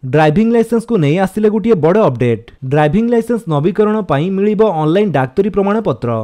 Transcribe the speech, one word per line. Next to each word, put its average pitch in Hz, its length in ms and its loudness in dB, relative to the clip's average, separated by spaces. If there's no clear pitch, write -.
ଡ୍ରାଇଭିଂ 156 420 2
ଲାଇସେନ୍ସକୁ 233 400 0
ନେଇ 143 200 2
ଆସିଲେ 214 300 -2
ଗୋଟିଏ 220 200 2
ବଡ଼ 180 140 2
ଅପଡେଟ୍। 117 360 -2
ଡ୍ରାଇଭିଂ 151 400 2
ଲାଇସେନ୍ସ 226 300 -2
ନବୀକରଣ 202 440 0
ପାଇଁ 156 160 0
ମିଳିବ 202 260 0
ଅନଲାଇନ୍ 180 340 0
ଡାକ୍ତରୀ 139 400 -2
ପ୍ରମାଣପତ୍ର। 196 540 -2